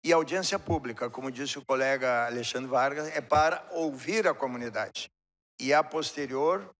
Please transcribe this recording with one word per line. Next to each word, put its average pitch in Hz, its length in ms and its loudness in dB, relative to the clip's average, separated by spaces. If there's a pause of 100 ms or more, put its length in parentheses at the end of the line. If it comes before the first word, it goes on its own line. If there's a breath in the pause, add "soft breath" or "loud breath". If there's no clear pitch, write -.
e 165 100 6
a - 20 8
audiência 180 440 0
pública, 120 500 -2
como 131 220 -8
disse 135 260 -6
o 135 80 -14
colega 131 600 2
Alexandre 123 420 -4
Vargas, 139 380 0
é 156 140 -4
para 156 500 2
ouvir 160 560 -2
a 156 80 4
comunidade. 120 760 -6 (500)
E, 131 140 2
a 151 100 8
posterior 151 840 -2 (100)